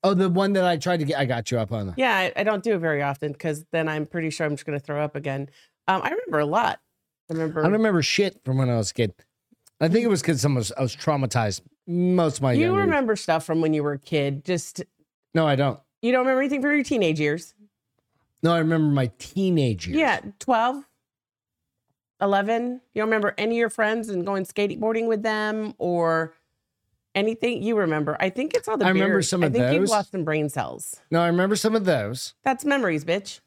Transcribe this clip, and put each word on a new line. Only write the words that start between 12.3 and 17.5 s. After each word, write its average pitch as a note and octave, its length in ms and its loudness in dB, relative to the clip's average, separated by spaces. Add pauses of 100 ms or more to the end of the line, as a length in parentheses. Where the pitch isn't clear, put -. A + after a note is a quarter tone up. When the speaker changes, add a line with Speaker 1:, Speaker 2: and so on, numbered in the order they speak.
Speaker 1:
of - 40 -4
my C3 120 2
Speaker 2:
You D4 120 4
Speaker 1:
young F#4 80 2
years. G4+ 120 2
Speaker 2:
remember C#4 280 2
stuff E3 300 -2
from E3 160 0
when D#3+ 140 2
you D3 100 0
were D3 80 -2
a C#3 80 -6
kid, C#3 440 -2
just - 380 -6 (520)
Speaker 1:
No, D#3+ 120 4
I C#3+ 80 4
don't. C3+ 240 0 (240)
Speaker 2:
You A3+ 80 2
don't B3+ 160 4
remember C4 140 2
anything C#4 220 -2
from C#4+ 100 2
your D4 100 2
teenage F3+ 380 0
years? D3+ 340 -2 (880)